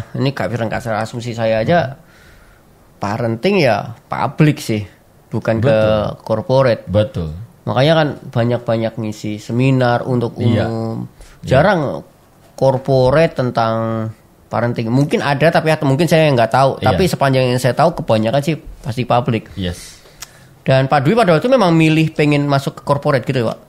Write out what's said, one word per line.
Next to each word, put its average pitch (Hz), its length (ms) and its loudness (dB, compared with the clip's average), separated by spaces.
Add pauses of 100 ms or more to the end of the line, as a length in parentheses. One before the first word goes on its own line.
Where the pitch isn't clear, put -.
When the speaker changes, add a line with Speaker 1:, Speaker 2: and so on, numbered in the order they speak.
(140)
Speaker 1:
ini 127 180 -2
gak 101 160 -6
pikiran 113 220 -4
kasar, 107 280 -6
asumsi 113 360 -6
saya 113 260 0
aja, 139 320 0
Speaker 2:
Hmm. - 80 -18 (1000)
Speaker 1:
parenting 117 600 -4
ya 120 180 4 (240)
publik 143 580 0
sih, 107 220 -4 (460)
bukan 113 320 -4
ke 113 80 0
Speaker 2:
Betul. 107 360 2 (180)
Speaker 1:
corporate. 113 640 0
Speaker 2:
Betul. 90 440 -2 (340)
Speaker 1:
Makanya 131 320 2
kan 156 120 2 (180)
banyak-banyak 117 680 -2
ngisi 107 420 -8
seminar 123 680 0
untuk 120 320 -2
Speaker 2:
Iya. 107 300 0
Speaker 1:
umum. 113 400 -6 (340)
Speaker 2:
Iya. - 120 -14
Speaker 1:
Jarang 143 500 2 (520)
corporate 131 800 2
tentang 113 720 -2 (380)
parenting. 120 420 -4
Mungkin 139 320 2
ada, 143 300 0
tapi 165 200 2
atau 156 140 0
mungkin 139 220 2
saya 160 220 4
nggak 117 240 2
tahu. 131 260 4
Speaker 2:
Iya. - 100 -4
Speaker 1:
Tapi 185 180 2
sepanjang 135 420 0
yang 123 100 0
saya 123 160 0
tahu, 170 220 2
kebanyakan 117 460 0
sih 151 140 -2
pasti - 480 -8
publik. 120 500 -2
Speaker 2:
Yes. - 480 -8 (600)
Speaker 1:
Dan 135 240 2
Pak 160 160 2
Dwi 143 120 2
pada 214 200 4
waktu 156 80 2
itu 247 80 0
memang 214 240 4
milih 156 400 4
pengen 147 320 2
masuk 143 320 -2
ke - 60 -20
corporate 143 420 0
gitu 131 160 -2
ya, 110 80 -2
Pak? - 80 -6 (120)